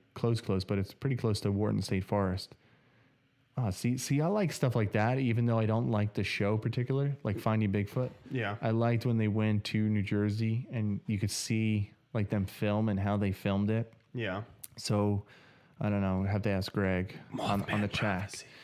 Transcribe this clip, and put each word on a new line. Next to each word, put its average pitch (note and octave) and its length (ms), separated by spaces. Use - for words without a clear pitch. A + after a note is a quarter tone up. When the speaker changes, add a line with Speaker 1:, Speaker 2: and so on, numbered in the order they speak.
Speaker 1:
close, A#2 280
close, F#2+ 220
but G#2 140
it's F#2+ 160
pretty C3+ 220
close A2 260
to G2+ 100
Wharton G#2 300
State G2 220
Forest. F#2+ 520
Ah, A#2+ 140
see, A#2+ 280
see, C#3 220
I D#3 80
like G3 240
stuff B2 240
like G#2+ 180
that, A2+ 260
even A#2 260
though A#2 140
I A2 80
don't A#2 240
like G#2 220
the G#2+ 100
show G#2 340
particular, C3 680
like G#2 160
Finding A2 320
Bigfoot. G#2 380
Speaker 2:
Yeah. G#2+ 300
Speaker 1:
I A2+ 100
liked A#2 340
when A#2+ 120
they A2 100
went G#2+ 380
to - 120
New G#2+ 240
Jersey G#2 720
and G#2 340
you G#2+ 140
could G2+ 100
see, A2 640
like, G#2 160
them G2+ 180
film G#2+ 420
and G2+ 100
how G2+ 180
they G2+ 140
filmed G2+ 380
it. A2 240
Speaker 2:
Yeah. G#2+ 260
Speaker 1:
So, G#2 460
I G#2+ 100
don't G2+ 120
know. F#2+ 220
I G2 80
have G2+ 120
to G#2+ 60
ask F#2+ 220
Greg F#2+ 440
on, G2+ 240
Speaker 2:
Mothman - 100
Speaker 1:
on G#2+ 80
the G#2 60
chat G2+ 340
Speaker 2:
prophecies. - 240